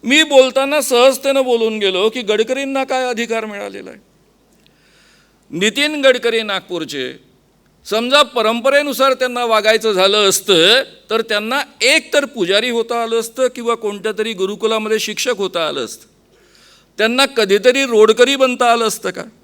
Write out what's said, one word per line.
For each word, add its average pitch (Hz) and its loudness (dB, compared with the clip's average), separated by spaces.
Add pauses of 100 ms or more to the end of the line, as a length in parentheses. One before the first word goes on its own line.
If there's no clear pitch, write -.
मी 294 2
बोलताना 277 2
सहजतेनं 269 2
बोलून 226 0
गेलो 196 0
की 247 -6
गडकरींना 254 -2
काय 262 -4
अधिकार 226 -4
मिळालेला 202 -12
आहे. - -20 (1400)
नितीन 277 -2
गडकरी 233 0
नागपूरचे, 160 -8 (680)
समजा 247 0
परंपरेनुसार 262 0
त्यांना 247 -4
वागायचं 220 2
झालं 196 4
असतं 190 4 (260)
तर 226 0
त्यांना 226 -4 (200)
एक 285 0
तर 285 2
पुजारी 214 -2
होता 233 -4
आलं 226 -2
असतं 233 -2
किंवा 233 -4
कोणत्या 208 -6
तरी 220 -4
गुरुकुलामध्ये 214 -2
शिक्षक 214 -6
होता 180 -4
आलं 139 -6
असतं, - -16 (920)
त्यांना 240 0
कधीतरी 220 2
रोडकरी 240 6
बनता 247 2
आलं 226 0
असतं 196 -6
का? - -12 (200)